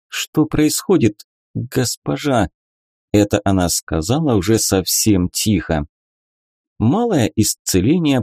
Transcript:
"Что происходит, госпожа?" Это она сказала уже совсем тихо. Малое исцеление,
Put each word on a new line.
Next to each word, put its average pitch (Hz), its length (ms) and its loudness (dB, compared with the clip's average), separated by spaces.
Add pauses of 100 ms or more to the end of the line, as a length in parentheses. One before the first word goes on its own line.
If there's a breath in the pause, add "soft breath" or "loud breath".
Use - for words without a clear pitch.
"Что - 380 -2
происходит, 151 760 0 (320)
госпожа?" 123 920 -2 (640)
Это 104 320 2
она 95 260 0
сказала 117 680 -2
уже 104 240 2
совсем 95 720 0
тихо. 82 560 -2 (920)
Малое 170 560 2
исцеление, 131 880 0